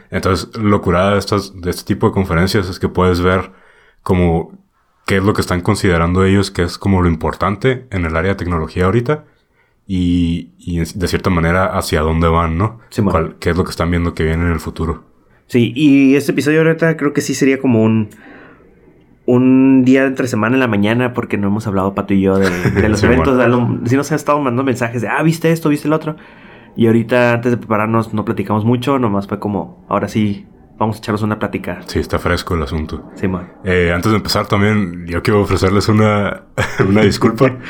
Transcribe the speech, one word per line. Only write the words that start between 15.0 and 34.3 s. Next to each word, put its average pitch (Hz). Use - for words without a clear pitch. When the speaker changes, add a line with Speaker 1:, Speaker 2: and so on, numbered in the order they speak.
Speaker 2:
Sí, 120
y 139
este 143
episodio 147
ahorita 160
creo 143
que 147
sí 143
sería 135
como 120
un, 110
un 131
día 131
entre 131
semana 117
en 131
la 131
mañana, 113
porque -
no 101
hemos 104
hablado, 98
Pato 101
y 98
yo, 95
de, 95
de 101
los 104
Speaker 1:
<laughs> -
Simón. 113
Speaker 2:
eventos. 127
A 120
lo, 120
sí 120
nos 139
han 151
estado 147
mandando 131
mensajes 120
de, 107
"Ah, 127
¿viste 160
esto? 165
¿Viste 147
el 151
otro?". 156
Y 113
ahorita, 120
antes 120
de 117
prepararnos, 110
no 107
platicamos 104
mucho, 127
nomás 101
fue 104
como, 98
"Ahora 104
sí, 104
vamos 107
a -
echarnos 107
una 110
plática". 98
Speaker 1:
Sí, -
está 80
fresco 87
el 82
asunto. 78
Speaker 2:
Simón. 92
Speaker 1:
Eh, 90
antes 90
de 107
empezar 101